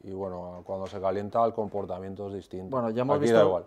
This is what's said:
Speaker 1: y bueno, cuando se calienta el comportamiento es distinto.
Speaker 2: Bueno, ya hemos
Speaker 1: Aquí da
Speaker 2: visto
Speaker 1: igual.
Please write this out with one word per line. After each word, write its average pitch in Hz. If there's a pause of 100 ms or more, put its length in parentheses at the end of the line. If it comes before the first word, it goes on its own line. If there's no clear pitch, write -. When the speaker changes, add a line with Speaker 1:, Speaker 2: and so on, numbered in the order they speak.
Speaker 1:
y 98
bueno, 90
cuando 95
se 98
calienta 101
el 113
comportamiento 98
es 98
distinto. 92
Speaker 2:
Bueno, 120
ya 113
hemos 139
Speaker 1:
Aquí 143
da 117
Speaker 2:
visto 113
Speaker 1:
igual. 90